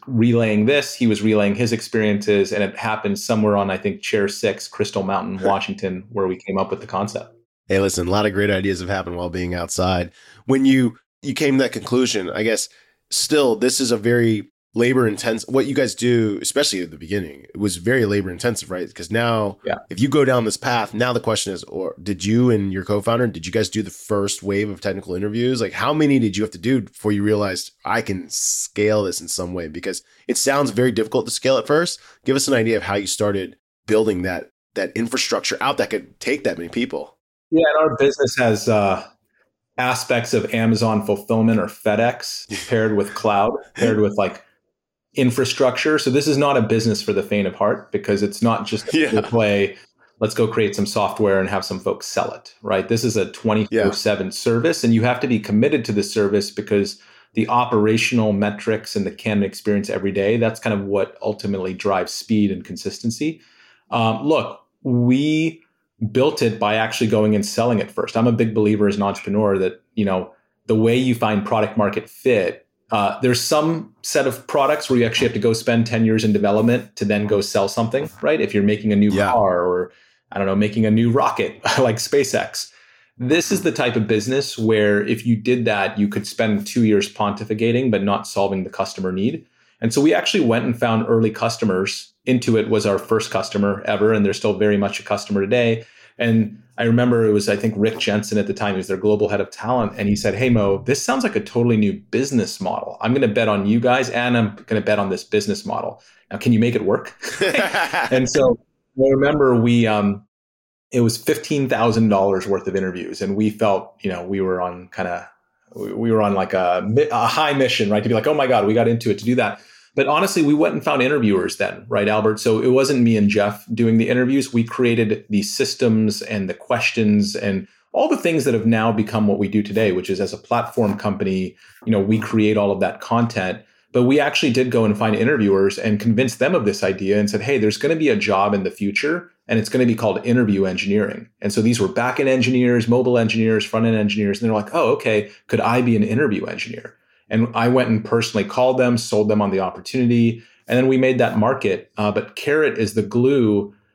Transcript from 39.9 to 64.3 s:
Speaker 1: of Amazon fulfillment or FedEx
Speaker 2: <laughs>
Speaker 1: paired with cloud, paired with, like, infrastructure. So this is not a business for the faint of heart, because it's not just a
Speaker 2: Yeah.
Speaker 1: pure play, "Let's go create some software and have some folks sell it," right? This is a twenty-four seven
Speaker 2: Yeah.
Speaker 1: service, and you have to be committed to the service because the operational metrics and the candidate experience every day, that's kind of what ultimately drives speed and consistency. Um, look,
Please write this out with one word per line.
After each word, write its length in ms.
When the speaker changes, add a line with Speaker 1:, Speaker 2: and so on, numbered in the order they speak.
Speaker 1:
of 180
Amazon 500
fulfillment 560
or 80
FedEx 800
Speaker 2:
<laughs> 220
Speaker 1:
paired 260
with 200
cloud, 380
paired 260
with, 160
like, 260
infrastructure. 840
So 120
this 180
is 100
not 200
a 40
business 400
for 120
the 100
faint 240
of 80
heart, 360
because 300
it's 200
not 260
just 260
a 60
Speaker 2:
Yeah. 100
Speaker 1:
pure 140
play, 520
"Let's 160
go 120
create 280
some 100
software 540
and 100
have 160
some 140
folks 280
sell 260
it," 280
right? 260
This 160
is 140
a 140
twenty-four 640
seven 340
Speaker 2:
Yeah. 40
Speaker 1:
service, 520
and 100
you 100
have 180
to 60
be 120
committed 460
to 60
the 120
service 480
because 460
the 140
operational 840
metrics 640
and 100
the 60
candidate 380
experience 400
every 220
day, 260
that's 220
kind 140
of 120
what 360
ultimately 520
drives 380
speed 400
and 120
consistency. 800
Um, 320
look, 360